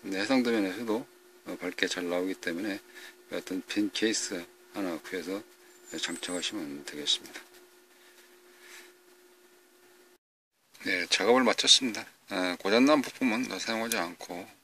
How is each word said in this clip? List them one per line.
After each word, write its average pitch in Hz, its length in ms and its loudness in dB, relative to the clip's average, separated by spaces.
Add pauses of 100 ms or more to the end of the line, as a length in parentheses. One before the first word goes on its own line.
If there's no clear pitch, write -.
네, 95 160 -4
해상도 120 320 4
면에서도, 110 560 0 (380)
어, 87 160 -10
밝게 90 260 0
잘 87 220 -4
나오기 90 260 0
때문에 95 440 -4 (480)
이 - 60 -10
같은 90 340 -6
핀 104 260 0
케이스 101 520 -2 (280)
하나 87 260 -4
구해서, 92 420 -6 (500)
네, 80 60 -8
장착하시면 85 880 -6
되겠습니다. - 580 -6 (3500)
네, 90 260 0
작업을 120 340 6
마쳤습니다. 110 640 4 (240)
아, 90 300 0
고장난 127 420 6
부품은, 120 520 -2
어, 92 60 -6
사용하지 113 380 -2
않고 87 480 -6 (180)